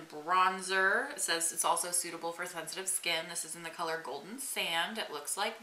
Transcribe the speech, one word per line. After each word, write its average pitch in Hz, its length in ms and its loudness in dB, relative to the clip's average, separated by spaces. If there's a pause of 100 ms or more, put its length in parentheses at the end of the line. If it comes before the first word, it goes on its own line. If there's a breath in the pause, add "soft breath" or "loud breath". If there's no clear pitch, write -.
bronzer. 190 1000 4
It 285 100 -8
says 165 300 2
it's 175 140 0
also 175 260 4
suitable 170 400 -2
for 175 160 -4
sensitive 170 400 -6
skin. 170 420 0
This 160 160 -4
is 156 120 -10
in 170 80 -10
the 165 60 -8
color 160 300 -2
Golden 196 380 -8
Sand. 180 580 -2
It 196 160 -4
looks 143 240 -4
like 214 260 0